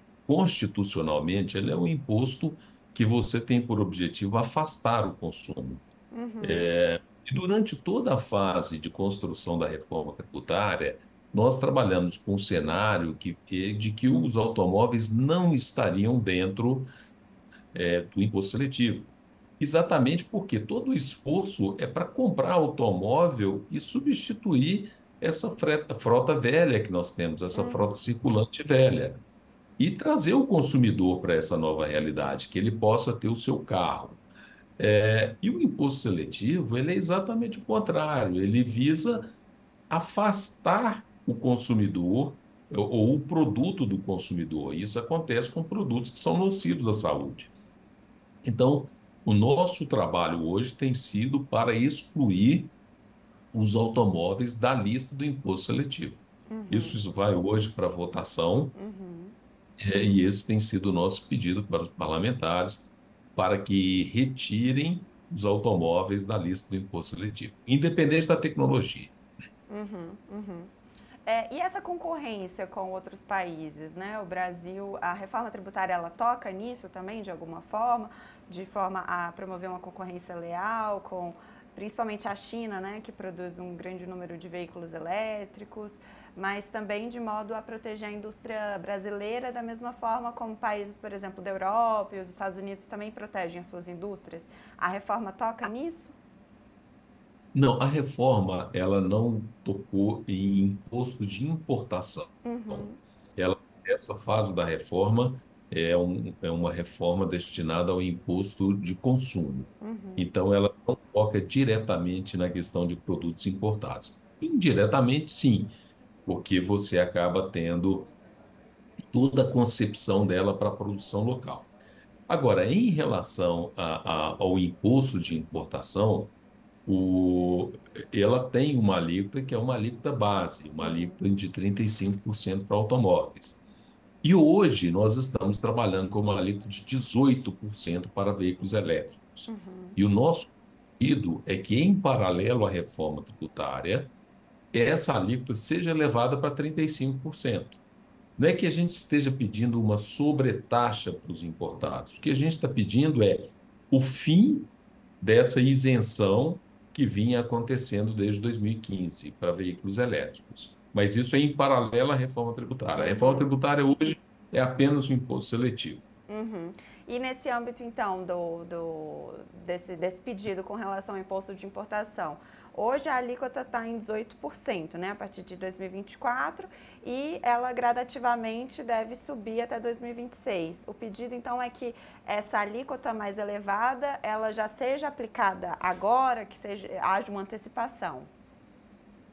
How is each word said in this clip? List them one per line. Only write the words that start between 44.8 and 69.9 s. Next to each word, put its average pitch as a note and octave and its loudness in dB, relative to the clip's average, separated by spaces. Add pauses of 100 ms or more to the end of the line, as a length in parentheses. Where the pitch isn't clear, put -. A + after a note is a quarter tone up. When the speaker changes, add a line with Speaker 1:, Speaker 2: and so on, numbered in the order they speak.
Speaker 1:
acontece B2 -2
com E3 -4
produtos B2 -2
que - -12
são E3 2
nocivos F3+ 0
à G#2+ 2
saúde. C#2+ -4 (960)
Então, B2+ 4 (400)
o A2 4
nosso C#3 4
trabalho E2+ 0
hoje G#2 -2
tem C3 -2
sido C3 -2
para A#2 0
excluir B2 2 (840)
os G#2+ 2
automóveis A2+ 2
da B2+ 2
lista A#2+ -2
do C3+ -4
imposto C3+ -2
seletivo. C#3 -4 (340)
Speaker 2:
Uhum. A3 -10
Speaker 1:
Isso, A2 0
isso G2 -4
vai G2+ 2
hoje G#2 2
pra F2+ -2
votação, F2+ 0
Speaker 2:
Uhum. F#3 -12 (540)
Speaker 1:
é, G2+ 0
e G2 6
esse G2 2
tem A2 2
sido G2+ 0
o - 2
nosso - 0
pedido F#2+ -2
para E2+ -2
os E2 -8
parlamentares, E2+ -2 (480)
para F#2+ 2
que F#2+ 2
retirem C3 0 (320)
os G2 -2
automóveis G2 2
da A2 -2
lista F#2 -4
do G2 -2
imposto F#2+ -6
seletivo, G#2 -8 (140)
independente D#3+ 4
da E3 4
tecnologia. C3+ 0 (600)
Speaker 2:
Uhum, G3+ -12 (220)